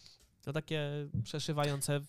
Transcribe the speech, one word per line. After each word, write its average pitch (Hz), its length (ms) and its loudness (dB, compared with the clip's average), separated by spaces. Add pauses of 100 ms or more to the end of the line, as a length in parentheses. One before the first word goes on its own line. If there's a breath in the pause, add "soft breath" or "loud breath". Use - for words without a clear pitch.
(420 loud breath)
To 143 100 -4
takie 151 380 -2 (340)
przeszywające, 147 840 2